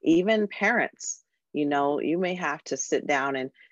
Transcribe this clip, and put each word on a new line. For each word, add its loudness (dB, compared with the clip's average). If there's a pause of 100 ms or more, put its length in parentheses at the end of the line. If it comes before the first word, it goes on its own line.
even 4
parents, -2 (300)
you -2
know, 0
you 0
may -2
have -6
to -6
sit -2
down 0
and, -4 (220)